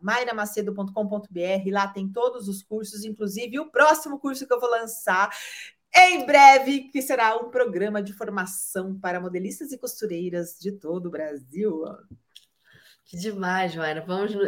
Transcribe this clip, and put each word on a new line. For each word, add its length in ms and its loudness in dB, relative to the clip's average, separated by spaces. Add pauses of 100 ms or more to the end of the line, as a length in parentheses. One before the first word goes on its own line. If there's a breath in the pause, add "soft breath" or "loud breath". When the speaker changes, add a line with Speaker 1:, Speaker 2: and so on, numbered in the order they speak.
Speaker 1:
maira 320 0
macedo 400 -4
ponto 200 -6
com 140 -2
ponto 240 -6
B 100 -6
R, 300 0
lá 160 0
tem 220 -6
todos 380 -2
os 160 -8
cursos, 400 -10
inclusive 560 -6
o 100 -8
próximo 500 4
curso 280 -6
que 60 0
eu 60 2
vou 100 -2
lançar 600 -2 (680 loud breath)
em 300 8
breve, 640 8
que 100 -4
será 380 2
um 140 -8
programa 500 0
de 120 -8
formação 840 -6
para 200 -4
modelistas 520 -8
e 60 -12
costureiras 840 -8
de 120 -8
todo 340 -8
o 60 -10
Brasil. 720 -6 (1200 soft breath)
Speaker 2:
Que 120 -18
demais, 580 -4
Mayra. 280 -4
Vamos, 280 -4 (160)